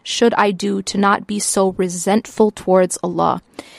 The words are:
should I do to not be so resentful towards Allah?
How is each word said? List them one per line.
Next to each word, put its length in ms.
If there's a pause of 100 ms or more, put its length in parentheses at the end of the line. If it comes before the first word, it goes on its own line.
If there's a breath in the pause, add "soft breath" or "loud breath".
should 300
I 180
do 320
to 140
not 280
be 140
so 320
resentful 800
towards 500
Allah? 400 (380 loud breath)